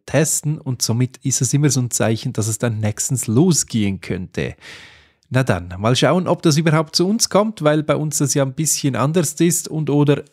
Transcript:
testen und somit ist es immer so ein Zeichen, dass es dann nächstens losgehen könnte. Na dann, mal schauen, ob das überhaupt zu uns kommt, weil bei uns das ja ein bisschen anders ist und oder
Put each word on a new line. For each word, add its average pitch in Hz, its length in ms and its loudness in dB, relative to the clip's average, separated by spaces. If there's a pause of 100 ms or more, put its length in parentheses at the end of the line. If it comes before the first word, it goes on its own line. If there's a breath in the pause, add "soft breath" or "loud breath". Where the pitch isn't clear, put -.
testen 151 560 -2
und 127 220 -6
somit 123 400 -2
ist 139 180 -2
es 131 140 -2
immer 143 160 4
so 123 80 0
ein 123 100 -2
Zeichen, 113 440 -2
dass 107 140 -2
es 110 120 -4
dann 110 200 -2
nächstens 110 460 -2
losgehen 113 760 2
könnte. 85 560 -6 (760 loud breath)
Na 131 140 0
dann, 90 340 -2
mal 113 160 2
schauen, 156 320 2
ob 175 160 -2
das 156 140 4
überhaupt 156 400 0
zu 175 100 2
uns 214 220 0
kommt, 214 340 0
weil 151 220 2
bei 143 140 0
uns 147 200 -4
das 143 160 0
ja 139 100 2
ein 135 100 -4
bisschen 147 420 -2
anders 147 380 0
ist - 340 0
und 151 220 -4
oder 143 440 4